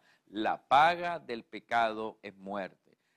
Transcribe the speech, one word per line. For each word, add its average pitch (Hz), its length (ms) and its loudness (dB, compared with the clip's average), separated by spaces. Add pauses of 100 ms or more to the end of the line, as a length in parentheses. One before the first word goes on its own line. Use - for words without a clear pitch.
(280)
"La 101 400 -2
paga 170 520 4
del 117 260 -10
pecado 110 760 -2
es 98 140 -14
muerte". 98 640 -10 (200)